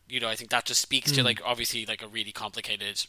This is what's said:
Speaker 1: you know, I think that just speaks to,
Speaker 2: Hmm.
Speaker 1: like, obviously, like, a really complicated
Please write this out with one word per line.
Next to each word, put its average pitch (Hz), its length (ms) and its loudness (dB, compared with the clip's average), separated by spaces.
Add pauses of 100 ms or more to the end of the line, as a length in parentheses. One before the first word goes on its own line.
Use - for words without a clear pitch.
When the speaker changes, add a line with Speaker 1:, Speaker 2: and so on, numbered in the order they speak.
Speaker 1:
you 123 140 -4
know, 117 80 0
I 110 80 0
think 113 140 -8
that 120 160 4
just - 160 4
speaks 135 300 0
to, 135 100 6
Speaker 2:
Hmm. 127 40 6
Speaker 1:
like, 117 160 4
obviously, 117 440 -2
like, 107 160 -4
a 110 60 -10
really 104 240 -6
complicated 104 760 -4